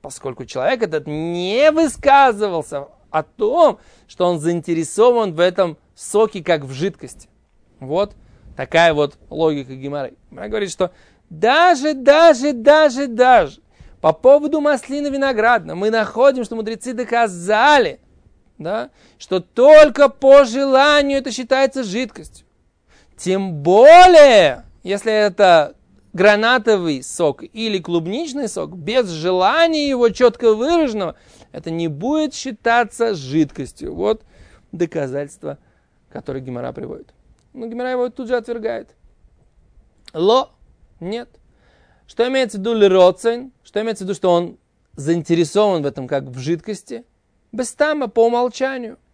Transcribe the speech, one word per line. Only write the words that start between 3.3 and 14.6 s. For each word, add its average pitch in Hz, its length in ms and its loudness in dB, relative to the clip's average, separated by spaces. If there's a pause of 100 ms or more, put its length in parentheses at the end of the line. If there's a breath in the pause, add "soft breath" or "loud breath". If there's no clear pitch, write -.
что - 180 -4
он 175 140 -2
заинтересован 170 920 -2
в 156 80 -6
этом 180 380 -2 (160)
соке, 208 480 -2
как 151 220 -4
в 131 80 -14
жидкости. 151 560 -10 (500)
Вот 165 360 -6 (420 soft breath)
такая 165 380 2
вот 147 240 -2 (100)
логика 147 460 -4
Гемары. 139 400 -10 (160)
Гемара 196 180 -16
говорит, 208 220 -6
что 180 220 -6 (360 soft breath)
даже, 285 680 0
даже, 285 580 4
даже, 277 540 2
даже 233 540 2 (400 soft breath)
по 156 140 2
поводу 294 480 2